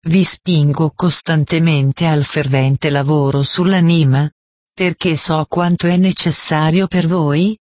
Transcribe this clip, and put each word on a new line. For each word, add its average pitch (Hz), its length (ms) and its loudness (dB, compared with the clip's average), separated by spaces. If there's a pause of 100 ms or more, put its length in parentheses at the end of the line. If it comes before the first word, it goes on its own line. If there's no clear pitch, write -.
Vi 180 160 2
spingo 151 720 0
costantemente 160 1120 0
al 151 160 0
fervente 139 640 0
lavoro 139 540 0
sull'anima, 165 840 2 (460)
perché 175 440 -2
so 156 320 -2
quanto 175 380 0
è 180 100 0
necessario 175 880 0
per 175 180 -2
voi 170 560 0